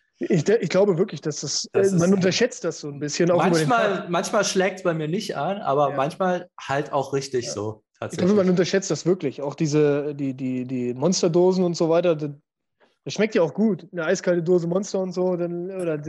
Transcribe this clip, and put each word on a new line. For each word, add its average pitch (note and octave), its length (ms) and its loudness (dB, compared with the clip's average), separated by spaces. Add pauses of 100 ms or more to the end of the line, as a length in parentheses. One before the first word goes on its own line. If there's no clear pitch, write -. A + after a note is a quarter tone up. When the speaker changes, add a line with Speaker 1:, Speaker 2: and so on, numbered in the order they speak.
(180)
Speaker 1:
Ich F3 260 2
de-, G#3 160 4
ich F3 100 -4
glaube F#3+ 280 4
wirklich, F3+ 220 -2
dass D3+ 200 -6
das, - 320 -6
Speaker 2:
Das G3 200 2
Speaker 1:
äh, F#3 40 2
man E3+ 140 4
Speaker 2:
ist G3 60 6
Speaker 1:
unterschätzt F#3+ 480 0
das D#3+ 160 -6
so D3+ 80 -10
ein C#3+ 120 -12
bisschen. D#3+ 300 0
Auch E3+ 160 4
über E3+ 120 4
den D#3 100 2
Speaker 2:
Manchmal, A3 300 2
Speaker 1:
Tag. F#3 120 -8
Speaker 2:
manchmal F#3 340 0
schlägt's F#3+ 380 0
bei E3+ 120 0
mir D#3 140 -4
nicht G3+ 280 -4
an, F3 220 -4
aber C#3+ 320 2
Speaker 1:
Ja. C#3 60 -6
Speaker 2:
manchmal F3+ 520 -2 (100)
halt C#3+ 340 -4
auch C3+ 200 -2
richtig C3+ 340 -2
Speaker 1:
Ja. - 60 -10
Speaker 2:
so, G#2+ 300 -6 (120)
Speaker 1:
Ich - 40 -20
glaube, A#2 120 -8
man E3 80 -10 (100)
Speaker 2:
tatsächlich. F#3+ 220 4
Speaker 1:
unterschätzt F#3 400 0
das D#3 160 -2
wirklich. D#3 360 -2
Auch C#3+ 140 -6
diese, D3 580 2
die, C#3 200 -4
die, B2+ 300 -4
die B2 300 -4
Monsterdosen F3+ 720 2
und F3 120 0
so E3+ 120 0
weiter, E3+ 280 4
das, D3 140 -6 (760)
das C#3 100 -10
schmeckt A3 220 0
ja G3 60 4
auch D3+ 120 0
gut. G3+ 380 0
Eine E3+ 120 -4
eiskalte F3 380 0
Dose E3+ 240 2
Monster G3 340 -2
und F#3 120 -4
so, F3+ 240 -2
dann, F3 340 -6
oder E3+ 380 -4